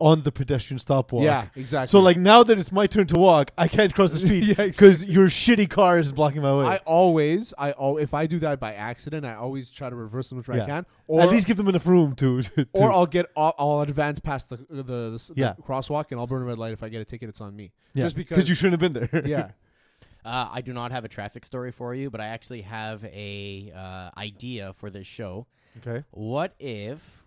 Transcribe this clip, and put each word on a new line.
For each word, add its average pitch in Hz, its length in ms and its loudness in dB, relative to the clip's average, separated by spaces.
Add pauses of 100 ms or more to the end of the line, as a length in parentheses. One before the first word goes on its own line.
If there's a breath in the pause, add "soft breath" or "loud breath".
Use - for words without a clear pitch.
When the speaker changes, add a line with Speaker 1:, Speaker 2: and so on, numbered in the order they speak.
Speaker 1:
on 156 220 6
the 139 100 -4
pedestrian 131 460 -6
stop 135 340 -2
walk. 123 100 0
Speaker 2:
Yeah, 139 220 0 (100)
exactly. 131 320 -6
Speaker 1:
So, 202 140 8
like, 180 160 6
now 214 260 8
that 220 160 4
it's 180 140 -8
my 196 140 2
turn 196 200 0
to 135 100 0
walk, 170 400 4
I 165 120 0
can't 208 260 0
cross 185 160 4
the 156 80 -4
Speaker 2:
<laughs> 190 60 0
Speaker 1:
street 190 180 2
Speaker 2:
Yeah, 208 120 2
Speaker 1:
'cause 196 480 8
Speaker 2:
exactly. 196 100 -4
Speaker 1:
your 190 160 8
shitty 214 400 2
car 180 280 4
is 143 140 0
blocking 151 300 0
my 139 160 2
way. 139 80 2
Speaker 2:
I 185 100 0 (100)
always, 165 720 2
I 143 140 -4
al-, 139 240 -4
if 151 180 -4
I 156 140 -2
do 165 120 -4
that 147 200 -4
by 110 140 -10
accident, 123 520 -10
I 113 100 -12
always 127 340 -12
try 131 200 -14
to 123 60 -12
reverse 117 320 -10
them 127 120 -14
as 120 100 -14
much 127 80 -6
as 110 60 -2
I - 20 -10
Speaker 1:
Yeah. 143 100 -8
Speaker 2:
can. 165 40 -8
Speaker 1:
At 180 60 -10 (220)
Speaker 2:
Or 160 200 4
Speaker 1:
least 196 200 2
give 220 80 2
them 196 140 0
enough 175 180 0
room 165 300 4
to, 131 240 0
<laughs> - 20 -4
to, - 60 -12 (160)
to - 80 -8
Speaker 2:
or 202 180 4
I'll 180 140 4
get, 170 220 -2 (100)
I'll, 156 200 2
I'll 147 220 0
advance 147 400 -4
past 139 300 -8
the, 120 80 -14 (120)
the, 139 140 -12
the, 120 320 -8
s-, - 140 -16
the 165 80 -20
Speaker 1:
Yeah. 110 160 -2 (120)
Speaker 2:
crosswalk 143 460 -6
and 120 80 -8
I'll 120 80 -8
burn 131 140 -6
a 123 40 -10
red 120 120 -8
light 113 160 -10
if 110 100 -14
I 110 60 -12
get 110 100 -12
a 107 60 -12
ticket. 117 240 -16
It's - 100 -18
on 101 160 -18
me. 104 160 -20 (220)
Speaker 1:
Yeah, 135 100 -2
Speaker 2:
Just 165 140 -4
Speaker 1:
'cause 185 80 -8
Speaker 2:
because 165 240 0
Speaker 1:
you 175 60 0
shouldn't 175 260 0
have 175 120 0
been 117 160 -6
there. 156 160 -4
<laughs> - 0 -
Speaker 2:
Yeah. 127 260 -6 (720)
Speaker 3:
Uh, 120 260 -6
I 123 80 -12
do 123 140 -12
not 120 180 -10
have 120 140 -10
a - 20 -14
traffic 107 380 -16
story 127 260 -12
for 123 240 -12
you, 135 140 -8
but 110 100 -12
I 107 80 -10
actually 113 360 -14
have 110 420 -12
a, 101 680 -14
uh, 92 360 -16 (100)
idea 104 540 -14
for 104 160 -16
this 98 180 -16
show. 104 400 -14 (300)
Speaker 1:
Okay. 120 340 -12
Speaker 3:
What 120 480 -8
if 120 680 -14